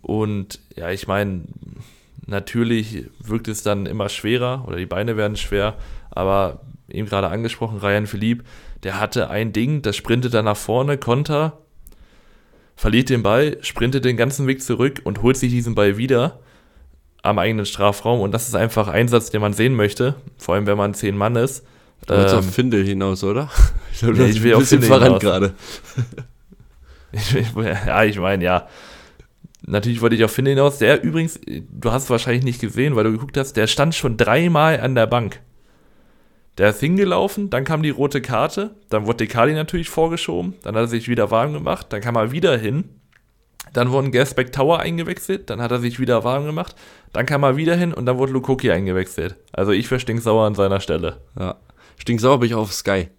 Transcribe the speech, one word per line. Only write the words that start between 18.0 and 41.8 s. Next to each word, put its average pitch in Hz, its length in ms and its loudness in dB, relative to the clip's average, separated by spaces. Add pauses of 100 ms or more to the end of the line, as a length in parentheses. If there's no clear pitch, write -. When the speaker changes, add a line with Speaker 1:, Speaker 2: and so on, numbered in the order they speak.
Speaker 1:
Und 98 120 0
das 113 140 -4
ist 117 80 -6
einfach 107 320 0
ein 104 200 2
Satz, 117 240 2
den 107 100 0
man 104 120 0
sehen 117 200 2
möchte, 120 400 0 (240)
vor - 180 -2
allem 104 120 0
wenn 101 100 2
man 101 160 0
zehn 101 240 -4
Mann 110 180 0
ist. 120 300 -2 (400)
Speaker 2:
Du - 100 -2
willst 98 180 6
Speaker 1:
Ähm, 95 60 4
Speaker 2:
auf 95 140 -2
Findel 113 320 2
hinaus, 98 380 -2
oder? 117 320 -2
<laughs> - 40 2 (340)
Ich - 80 -8
glaub, 117 140 2
Speaker 1:
Ja, - 20 2
Speaker 2:
du 123 120 6
Speaker 1:
ich 107 60 2
Speaker 2:
hast 110 80 -2
Speaker 1:
will 117 80 6
Speaker 2:
ein 110 40 8
Speaker 1:
auf 113 60 8
Speaker 2:
bisschen 127 220 6
Speaker 1:
Findel 131 160 8
Speaker 2:
verrannt 117 240 6
Speaker 1:
hinaus. 98 160 4
Speaker 2:
gerade. 95 200 2
<laughs> - 680 -10 (840)
Speaker 1:
Ich, 104 240 -4
ich, 117 200 0
ja, 104 480 0
ich 104 160 0
mein, 92 220 0
ja. 87 260 0 (1000)
Natürlich 113 360 -2
wollte 117 140 4
ich 110 80 4
auf 110 80 2
Findel 139 240 0
hinaus. 139 240 4
Der 117 220 6
übrigens, 165 440 -2
du - 460 -6
hast 131 140 0
es - 40 -12
wahrscheinlich 123 340 0
nicht 123 180 -2
gesehen, 123 340 0
weil 110 100 4
du 113 80 4
geguckt 139 240 -6
hast, 135 160 -4
der 113 140 2
stand 156 280 0
schon 110 220 -2
dreimal 156 640 4
an 131 160 -2
der 113 120 4
Bank. 113 320 -2 (1160)
Der 101 120 4
ist 107 100 -2
hingelaufen, 190 680 0
dann 127 160 -2
kam 156 180 -2
die 151 60 0
rote 139 320 -2
Karte, 156 540 -2 (140)
dann 107 160 0
wurde 117 120 0
Dekali 120 360 2
natürlich 156 360 -4
vorgeschoben, 165 640 -2 (100)
dann 107 120 -8
hat 113 80 2
er 120 40 0
sich 117 220 -4
wieder 113 200 2
warm 117 220 2
gemacht, 160 380 -6